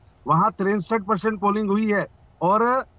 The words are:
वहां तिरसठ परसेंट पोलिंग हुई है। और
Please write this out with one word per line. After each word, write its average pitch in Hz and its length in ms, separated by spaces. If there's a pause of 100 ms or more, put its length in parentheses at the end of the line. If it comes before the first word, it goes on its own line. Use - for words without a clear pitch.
(280)
वहां 170 240
तिरसठ 202 500
परसेंट 208 380
पोलिंग 202 300
हुई 214 220
है। 190 160 (340)
और 233 440 (140)